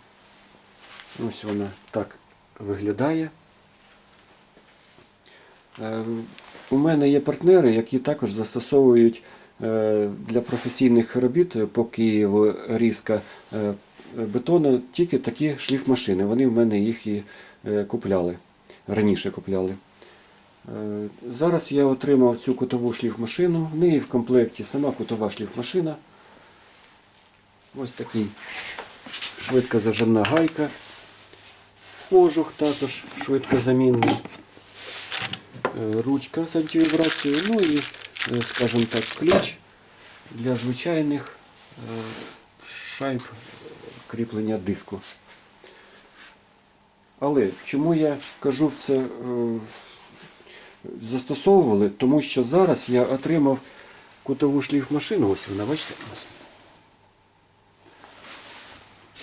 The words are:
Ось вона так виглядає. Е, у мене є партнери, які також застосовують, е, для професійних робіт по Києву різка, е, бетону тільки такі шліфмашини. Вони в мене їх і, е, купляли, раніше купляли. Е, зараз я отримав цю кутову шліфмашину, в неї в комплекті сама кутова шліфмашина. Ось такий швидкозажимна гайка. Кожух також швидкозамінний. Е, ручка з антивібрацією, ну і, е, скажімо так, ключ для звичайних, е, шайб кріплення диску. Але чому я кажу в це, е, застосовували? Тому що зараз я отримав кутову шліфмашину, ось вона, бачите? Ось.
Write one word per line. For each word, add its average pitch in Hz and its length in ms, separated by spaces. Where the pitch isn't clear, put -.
Ось - 160
вона 104 240
так - 280
виглядає. 107 720
Е, 110 220
у 135 80
мене 147 320
є 143 100
партнери, 151 540
які 113 260
також 131 320
застосовують, 117 920
е, 107 480
для 117 140
професійних 120 720
робіт 123 580
по 117 120
Києву 107 680
різка, 110 540
е, 104 200
бетону 123 640
тільки 170 260
такі 147 400
шліфмашини. 123 680
Вони 123 220
в 117 40
мене 113 280
їх 113 280
і, 104 160
е, 104 180
купляли, 95 540
раніше 101 440
купляли. 95 440
Е, 104 320
зараз 156 420
я 139 140
отримав 131 520
цю - 160
кутову 120 400
шліфмашину, 160 800
в 156 40
неї 165 220
в 127 80
комплекті 120 560
сама 139 280
кутова 107 380
шліфмашина. 147 640
Ось 127 160
такий 113 340
швидкозажимна 113 840
гайка. 151 460
Кожух 165 480
також 143 480
швидкозамінний. 127 1000
Е, 110 220
ручка 139 440
з 160 100
антивібрацією, 160 920
ну 226 100
і, 156 180
е, - 640
скажімо 117 480
так, 117 140
ключ - 540
для 123 240
звичайних, 143 840
е, 113 240
шайб - 600
кріплення 110 500
диску. 98 420
Але 139 300
чому 156 320
я 151 220
кажу 143 280
в 131 60
це, 139 240
е, 131 100
застосовували? 127 840
Тому 135 320
що 131 220
зараз 156 460
я 123 140
отримав 135 560
кутову 139 380
шліфмашину, 143 680
ось 95 180
вона, 104 180
бачите? 147 280
Ось. - 140